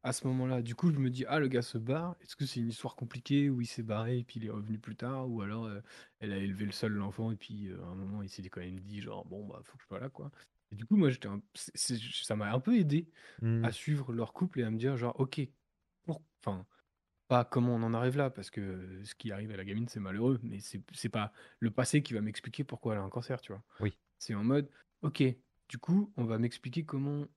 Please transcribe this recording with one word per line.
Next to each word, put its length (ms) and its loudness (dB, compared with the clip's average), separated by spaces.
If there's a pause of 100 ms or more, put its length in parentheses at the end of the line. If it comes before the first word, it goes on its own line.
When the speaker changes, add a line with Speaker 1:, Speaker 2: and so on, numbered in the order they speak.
Speaker 1:
À 120 -2
ce 140 -4
moment-là. 340 2
Du 140 -4
coup, 160 4
je 60 2
me 120 4
dis, « 180 -2
Ah, 120 2
le 80 4
gars 140 4
se 160 -4
barre. 440 -2
Est-ce 140 -16
que 100 -2
c'est 140 -4
une 100 0
histoire 260 -6
compliquée 540 2
où 120 2
il 60 0
s'est 160 -6
barré 360 0
et 40 -4
puis 160 -8
il 60 -4
est 60 -4
revenu 280 -4
plus 160 -10
tard ? 340 -4
Ou 120 -2
alors, 240 -4
euh, 160 -8 (380)
elle 120 -4
a 60 -2
élevé 280 -2
le 60 -2
seul 220 0
l'enfant 380 -2
et 40 -2
puis, 320 -10
euh, 160 -8
à 40 -8
un 80 -8
moment, 280 -6
il 60 -8
s'est 200 -12
quand 120 -10
même 180 -8
dit, 220 -10
genre, 240 -8
bon, 200 -10
bah, 180 -12
faut 140 -20
que 60 -20
je 40 -20
sois 120 -8
là, 100 -6
quoi. » 220 -10 (400)
Et 40 -10
du 100 -8
coup, 100 6
moi, 140 10
j'étais 180 0
un, 140 -4 (120)
c'est, 220 -12
c'est, 240 0 (240)
ça 120 0
m'a 160 0
un 80 4
peu 180 4
aidé 300 6 (340)
Speaker 2:
Hmm. 240 4
Speaker 1:
à 60 4
suivre 420 0
leur 200 0
couple 280 0
et 20 4
à 80 2
me 60 0
dire, 200 2
genre, « 220 0
Ok, 220 2 (600)
pour... 180 -4 (220)
enfin, 220 -4 (640)
pas 160 6
comment 320 4
on 60 2
en 140 2
arrive 220 2
là, 120 2
parce 220 -10
que 520 -6
ce 120 -12
qui 160 -6
arrive 200 -6
à 60 -8
la 80 -8
gamine, 220 -2
c'est 120 -6
malheureux, 440 2
mais 160 -6
c'est, 220 -10 (120)
c'est 160 -6
pas 220 -2 (280)
le 120 2
passé 320 4
qui 100 -6
va 80 0
m'expliquer 420 -4
pourquoi 300 -4
elle 60 0
a 40 -2
un 60 -4
cancer, 320 -4
tu 120 -14
vois. » 100 -12 (160)
Speaker 2:
Oui. 180 0 (220)
Speaker 1:
C'est 160 -4
en 80 0
mode, « 260 4 (320)
Ok, 220 2 (440)
du 120 -12
coup, 380 2
on 80 2
va 120 0
m'expliquer 480 0
comment 400 -2 (120)